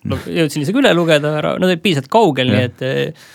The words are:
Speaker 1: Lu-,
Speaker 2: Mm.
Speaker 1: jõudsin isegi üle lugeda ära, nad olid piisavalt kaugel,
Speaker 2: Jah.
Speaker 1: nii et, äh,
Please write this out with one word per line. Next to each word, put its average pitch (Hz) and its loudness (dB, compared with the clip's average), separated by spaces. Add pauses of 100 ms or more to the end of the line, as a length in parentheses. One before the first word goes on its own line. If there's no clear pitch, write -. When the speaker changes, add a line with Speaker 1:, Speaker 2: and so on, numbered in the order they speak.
Speaker 1:
Lu-, 101 -4
Speaker 2:
Mm. 85 -10
Speaker 1:
jõudsin 156 0
isegi 185 -2
üle 233 4
lugeda 156 2
ära, 156 -2
nad 185 2
olid 175 0
piisavalt 147 0
kaugel, 147 2
Speaker 2:
Jah. 104 2
Speaker 1:
nii 127 2
et, - -8
äh, 139 -4 (220)